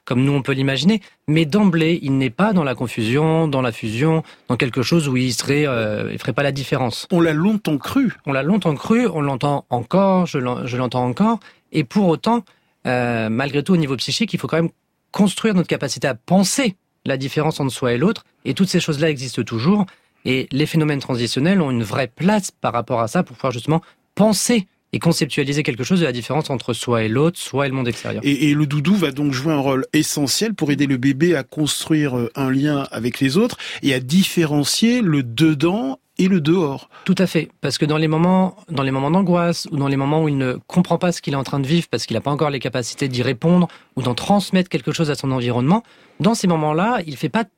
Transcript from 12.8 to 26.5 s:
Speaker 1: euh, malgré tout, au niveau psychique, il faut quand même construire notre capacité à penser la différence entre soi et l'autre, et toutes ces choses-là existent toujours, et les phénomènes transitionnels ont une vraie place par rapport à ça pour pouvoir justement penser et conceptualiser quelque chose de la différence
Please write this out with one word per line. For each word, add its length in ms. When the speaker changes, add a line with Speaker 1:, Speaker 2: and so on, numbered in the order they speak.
Speaker 1:
euh, 440
malgré 320
tout, 100
au 60
niveau 180
psychique, 380
il 60
faut 80
quand 100
même 120
construire 420
notre 140
capacité 400
à 60
penser 600
la 100
différence 440
entre 120
soi 200
et 60
l'autre, 260
et 100
toutes 140
ces 120
choses-là 280
existent 360
toujours, 420
et 260
les 140
phénomènes 340
transitionnels 600
ont 80
une 120
vraie 240
place 460
par 220
rapport 260
à 80
ça 140
pour 120
pouvoir 180
justement 280
penser 540
et 40
conceptualiser 640
quelque 220
chose 160
de 40
la 80
différence 380